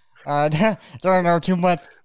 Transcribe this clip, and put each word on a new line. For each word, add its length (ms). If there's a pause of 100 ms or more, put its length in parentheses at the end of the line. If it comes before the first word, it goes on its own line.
(260)
uh, 220
<laughs> 280 (260)
during 240
our 140
two 160
month, 280 (200)